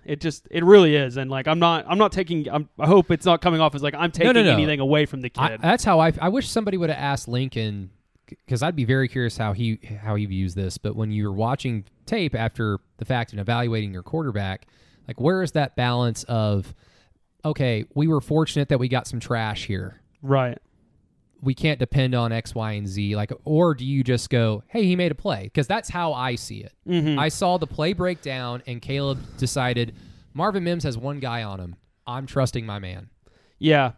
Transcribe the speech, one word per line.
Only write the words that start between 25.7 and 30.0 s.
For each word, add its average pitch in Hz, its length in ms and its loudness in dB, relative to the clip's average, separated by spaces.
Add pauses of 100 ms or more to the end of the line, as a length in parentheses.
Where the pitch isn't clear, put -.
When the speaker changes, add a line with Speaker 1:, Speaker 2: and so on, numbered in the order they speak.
Speaker 2:
how 170 240 -4
I 123 220 -4
see 107 240 -12
it. 104 120 -18 (160)
Speaker 1:
Mm-hmm. 156 300 2
Speaker 2:
I 151 100 2
saw 180 300 0
the 165 80 -4
play 160 260 -2
break 180 300 -4
down, 127 440 -8
and 120 140 -8
Caleb 139 380 -4 (180)
decided, 123 580 -2 (380)